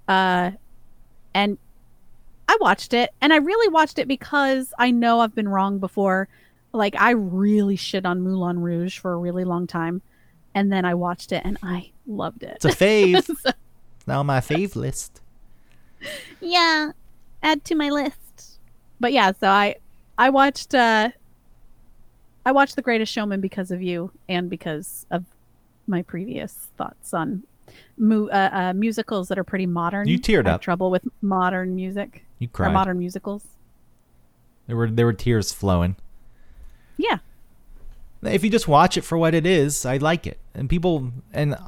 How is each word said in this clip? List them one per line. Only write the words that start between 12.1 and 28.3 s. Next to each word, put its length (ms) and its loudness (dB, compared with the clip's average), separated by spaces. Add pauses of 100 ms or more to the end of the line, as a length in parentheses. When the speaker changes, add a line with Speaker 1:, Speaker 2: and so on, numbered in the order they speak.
Speaker 1:
it. 120 -14
Speaker 2:
It's 100 -4
a 40 4
fave. 560 4
Speaker 1:
<laughs> 180 -6
So 60 0 (480)
Speaker 2:
It's 100 -18
now 120 -2
on 60 -2
my 160 0
fave 340 -4
list. 460 -8 (1200)
Speaker 1:
Yeah, 500 2 (500)
add 240 0
to 100 -2
my 140 0
list. 720 -6 (400)
But 140 0
yeah, 260 6
so 80 2
I, 280 4 (420)
I 120 6
watched, 460 2
uh, 360 4 (1300)
I 60 2
watched 240 2
The 60 -6
Greatest 320 -2
Showman 260 -4
because 320 -6
of 100 -6
you 300 -4 (160)
and 220 -2
because 600 -10
of 120 -2 (640)
my 140 -2
previous 520 -10 (240)
thoughts 360 -12
on 300 -4 (540)
mu-, 300 2
uh, 240 2